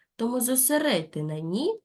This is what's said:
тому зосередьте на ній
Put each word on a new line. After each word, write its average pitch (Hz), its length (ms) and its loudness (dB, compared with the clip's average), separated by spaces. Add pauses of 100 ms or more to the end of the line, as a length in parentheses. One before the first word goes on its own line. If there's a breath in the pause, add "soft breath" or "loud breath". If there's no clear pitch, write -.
(160)
тому 240 260 -2
зосередьте 254 800 2
на 156 160 -4
ній 240 460 -2